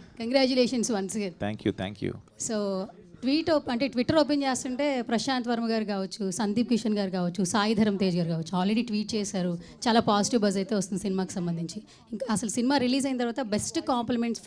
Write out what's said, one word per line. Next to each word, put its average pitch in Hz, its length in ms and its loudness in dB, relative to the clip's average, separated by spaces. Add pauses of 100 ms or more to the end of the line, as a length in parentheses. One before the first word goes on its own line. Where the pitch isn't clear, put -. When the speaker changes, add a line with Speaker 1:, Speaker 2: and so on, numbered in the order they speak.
(200)
Speaker 1:
కంగ్రాచ్యులేషన్స్ 254 680 2
వన్స్ 196 260 -2
అగైన్. 170 380 -4
Speaker 2:
Thank 107 140 -2
you, 98 120 -2
thank 98 240 -6
you. 98 140 -6 (320)
Speaker 1:
So, 202 340 -2 (360)
ట్వీట్ 302 300 0
ఓప్-, 294 200 2
అంటే 247 180 0
Twitter 247 300 2
ఓపెన్ 294 240 4
చేస్తుంటే 262 600 -2
ప్రశాంత్ 240 460 0
వర్మ 233 220 0
గారు 220 140 0
కావచ్చు, 190 460 -4
సందీప్ 208 380 0
కిషన్ 214 300 2
గారు 196 120 0
కావచ్చు, 180 340 0
సాయి 214 300 2
ధరమ్ 214 240 4
తేజ్ 185 180 2
గారు 170 120 0
కావచ్చు, 165 340 -2
already 220 240 2
ట్వీట్ 208 280 -2
చేశారు. 185 440 -2 (300)
చాలా 226 120 8
పాజిటివ్ 208 420 2
బజ్ 202 140 2
అయితే 196 180 -2
వస్తుంది 190 280 -2
సినిమాకి 190 300 -2
సంబంధించి. 170 500 -4 (300)
ఇంకా 208 200 -6
అసలు 214 160 0
సినిమా 247 280 2
రిలీజ్ 254 300 2
అయిన 262 120 -2
తర్వాత 240 220 -2
బెస్ట్ 208 400 -2
కాంప్లిమెంట్స్ 233 680 0